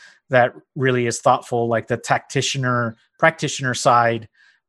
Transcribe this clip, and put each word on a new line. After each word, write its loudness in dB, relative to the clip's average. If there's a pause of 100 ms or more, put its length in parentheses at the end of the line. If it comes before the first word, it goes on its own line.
(300)
that 2 (220)
really 0
is -4
thoughtful, 0
like -2
the -2
tacticianer, -4 (240)
practitioner -2
side 2 (400)